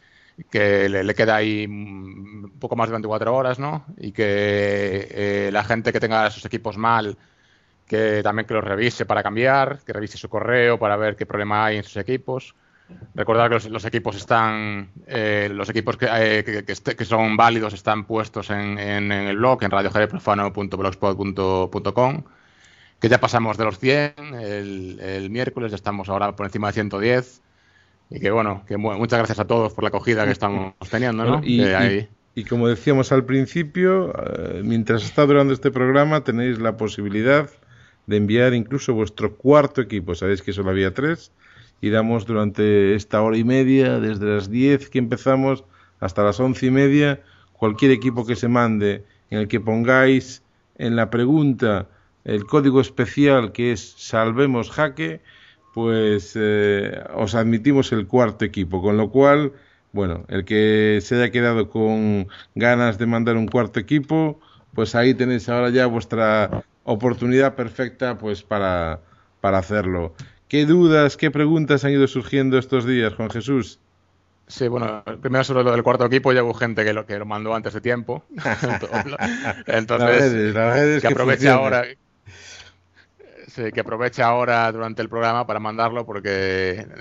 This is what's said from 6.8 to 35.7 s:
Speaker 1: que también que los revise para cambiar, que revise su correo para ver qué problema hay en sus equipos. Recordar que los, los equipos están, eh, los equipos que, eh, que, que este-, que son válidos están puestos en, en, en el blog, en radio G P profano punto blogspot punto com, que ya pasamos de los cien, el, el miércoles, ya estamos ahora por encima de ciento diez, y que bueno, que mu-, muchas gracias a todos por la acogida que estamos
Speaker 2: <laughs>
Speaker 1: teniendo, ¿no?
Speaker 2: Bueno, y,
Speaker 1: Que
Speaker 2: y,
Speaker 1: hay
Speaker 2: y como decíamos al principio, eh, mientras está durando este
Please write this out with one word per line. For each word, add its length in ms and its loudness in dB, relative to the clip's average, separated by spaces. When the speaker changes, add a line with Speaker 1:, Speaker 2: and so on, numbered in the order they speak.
Speaker 1:
que 360 0
también 240 -2
que 80 -6
los 100 0
revise 420 -2
para 180 0
cambiar, 600 0
que 80 -12
revise 240 -10
su 120 -14
correo 480 2
para 200 0
ver 180 -2
qué 100 -8
problema 400 -2
hay 120 0
en 60 -8
sus 140 -14
equipos. 580 -8
Recordar 340 2
que 60 2
los, 140 -4
los 160 -8
equipos 300 -4
están, 760 -2
eh, 440 -2
los 180 -6
equipos 280 -4
que, 120 -2
eh, 360 2
que, 180 -6
que 80 -10
este-, 240 -8
que 100 -8
son 300 0
válidos 380 4
están 320 -4
puestos 440 -6
en, 300 -4
en, 320 -4
en 160 -2
el 100 -2
blog, 260 2
en 80 -2
radio 180 2
G 120 -4
P 60 4
profano 460 -2
punto 240 -6
blogspot 400 -2
punto 760 -2
com, 300 0
que 100 2
ya 100 6
pasamos 380 0
de 80 -2
los 140 -4
cien, 340 0
el, 600 -8
el 280 -8
miércoles, 420 -6
ya 40 -8
estamos 320 -8
ahora 280 -2
por 100 -8
encima 220 -4
de 60 -2
ciento 260 -4
diez, 420 0
y 120 -12
que 100 0
bueno, 360 -2
que 100 -6
mu-, 200 -4
muchas 220 0
gracias 200 -2
a 60 -2
todos 280 0
por 100 -6
la 60 0
acogida 360 0
que 60 2
estamos 500 -4
Speaker 2:
<laughs> 100 -14
Speaker 1:
teniendo, 340 -2
¿no? 40 2
Speaker 2:
Bueno, 60 -6
y, 140 2
Speaker 1:
Que 100 4
Speaker 2:
y, 40 2
Speaker 1:
hay 360 2
Speaker 2:
y 100 -8
como 240 0
decíamos 420 0
al 140 4
principio, 920 0
eh, 460 -6
mientras 400 0
está 220 2
durando 280 4
este 180 0